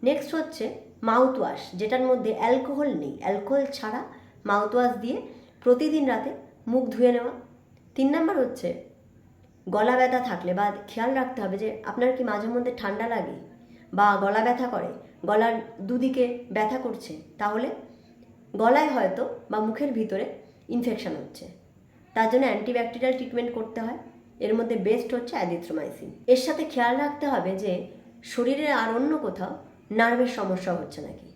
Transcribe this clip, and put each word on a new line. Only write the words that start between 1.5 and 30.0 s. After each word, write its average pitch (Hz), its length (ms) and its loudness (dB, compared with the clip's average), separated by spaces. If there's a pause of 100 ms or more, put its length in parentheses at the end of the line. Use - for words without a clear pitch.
যেটার 214 280 0
মধ্যে 247 380 2
অ্যালকোহল 269 540 2
নেই, 143 280 -6
অ্যালকোহল 226 440 0
ছাড়া 240 360 -6 (440)
মাউথওয়াশ 208 520 2
দিয়ে 233 200 -4 (460)
প্রতিদিন 294 440 4
রাতে 233 240 -2 (360)
মুখ 254 220 2
ধুয়ে 247 220 4
নেওয়া। 240 220 0 (640)
তিন 269 140 4
নাম্বার 330 280 2
হচ্ছে 233 460 -2 (840)
গলা 214 280 4
ব্যথা 254 220 4
থাকলে 180 340 -2
বা 202 180 2 (160)
খেয়াল 233 260 -2
রাখতে 254 280 -2
হবে 190 160 -4
যে 220 280 -6
আপনার 247 320 2
কি 254 60 0
মাঝে 214 240 -2
মধ্যে 247 300 0
ঠান্ডা 214 300 -4
লাগে 190 300 -4 (560)
বা 202 220 6
গলা 202 260 2
ব্যথা 247 260 2
করে, 170 220 -2 (360)
গলার 220 300 4 (260)
দুদিকে 247 440 2 (260)
ব্যথা 214 260 0
করছে, 220 360 -6 (240)
তাহলে 214 300 -2 (880)
গলায় 262 340 6
হয়তো 214 340 0 (280)
বা 214 80 -2
মুখের 226 320 -2
ভিতরে 220 340 -2 (420)
ইনফেকশন 220 480 -2
হচ্ছে, - 300 -14 (680)
তার 226 160 2
জন্য 254 160 4
অ্যান্টিব্যাকটেরিয়াল 233 680 0
ট্রিটমেন্ট 240 400 -4
করতে 226 280 -6
হয়। 240 160 -6 (420)
এর 214 140 0
মধ্যে 226 220 0
বেস্ট 220 380 0
হচ্ছে 247 220 -4
azithromycin। 170 760 -4 (180)
এর 254 100 10
সাথে 294 260 0
খেয়াল 247 340 2
রাখতে 285 300 -2
হবে 190 300 0
যে 190 300 -2 (360)
শরীরে 277 480 0
আর 226 240 2
অন্য 294 220 2
কোথাও 196 360 -6 (380)
নার্ভের 233 360 4